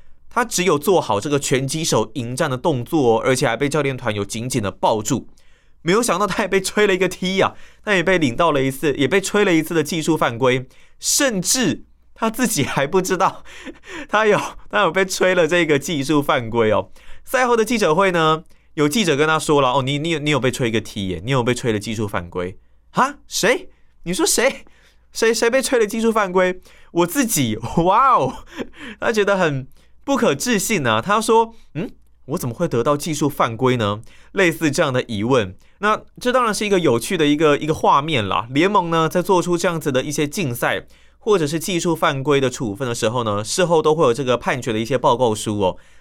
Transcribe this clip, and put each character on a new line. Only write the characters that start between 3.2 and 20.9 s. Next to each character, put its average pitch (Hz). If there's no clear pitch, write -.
而 131
且 135
还 117
被 143
教 151
练 135
团 120
有 104
紧 113
紧 127
的 98
抱 113
住。 -
没 160
有 220
想 185
到 208
他 196
也 196
被 185
吹 208
了 196
一 185
个 180
踢 185
啊， 113
那 208
也 175
被 190
领 135
到 170
了 143
一 135
次， 135
也 139
被 196
吹 202
了 196
一 160
次 151
的 160
技 156
术 156
犯 147
规， 127
甚 240
至 247
他 226
自 247
己 147
还 139
不 175
知 185
道 175
他 214
有， 202
他 208
有 180
被 190
吹 185
了 180
这 175
个 151
技 147
术 147
犯 139
规 110
哦。 98
赛 254
后 240
的 220
记 240
者 170
会 196
呢， 160
有 151
记 180
者 160
跟 147
他 156
说 147
了 127
：“哦， 135
你， 139
你， 156
你 147
有 143
被 127
吹 127
一 -
个 110
踢 104